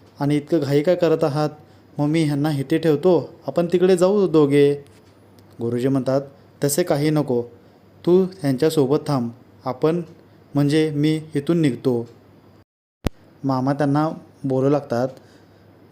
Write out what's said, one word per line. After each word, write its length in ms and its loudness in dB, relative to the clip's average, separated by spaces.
आणि 180 0
इतकं 220 -2
घाई 220 0
काय 140 2
करत 280 2
आहात? 260 -2
मग 80 0
मी 180 0
ह्यांना 280 -2
इथे 260 -2
ठेवतो, 520 2
आपण 260 -2
तिकडे 240 4
जाऊ 300 2
दोघे." 560 4
गुरुजी 260 -2
म्हणतात, 340 0
"तसे 200 0
काही 260 0
नको, 340 0
तू 180 4
ह्यांच्यासोबत 720 0
थांब, 220 -2
आपण, 360 -2
म्हणजे 360 0
मी 300 -2
इथून 260 0
निघतो." 460 -2
मामा 300 -2
त्यांना 360 0
बोलू 260 0
लागतात, 380 -2